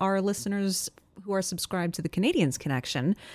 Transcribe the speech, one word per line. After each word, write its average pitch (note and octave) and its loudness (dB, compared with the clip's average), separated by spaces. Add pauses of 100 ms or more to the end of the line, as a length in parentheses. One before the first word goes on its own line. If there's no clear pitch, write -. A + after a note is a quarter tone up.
our G3 2
listeners G3 -2 (340)
who G3+ -6
are F#3+ 2
subscribed F3 -2
to - -8
the E3 0
Canadiens G3+ 2
Connection, C3+ 0 (200)